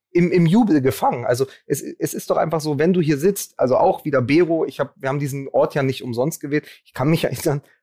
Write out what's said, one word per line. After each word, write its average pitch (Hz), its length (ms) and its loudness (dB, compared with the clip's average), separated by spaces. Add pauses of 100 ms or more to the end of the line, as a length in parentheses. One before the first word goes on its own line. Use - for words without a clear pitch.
(120)
im, 175 200 2
im 175 140 4
Jubel 170 360 4
gefangen. 131 440 0
Also 123 220 0 (180)
es, - 160 -4
es 147 320 -8
ist - 160 -8
doch 175 80 2
einfach 165 240 0
so, 147 180 -2
wenn 170 140 2
du 180 80 2
hier 147 160 2
sitzt, 196 420 -2
also 127 160 2
auch 180 300 0
wieder 139 160 0
Bero, 160 440 2
ich - 140 -8
hab, 135 160 -6
wir 131 140 -6
haben 143 100 -2
diesen 139 300 -8
Ort 147 260 0
ja 143 80 0
nicht 131 200 -2
umsonst 127 360 -4
gewählt. 147 260 -4 (200)
Ich - 80 -20
kann 135 160 0
mich 165 160 0
erinnern, 143 360 -2 (220)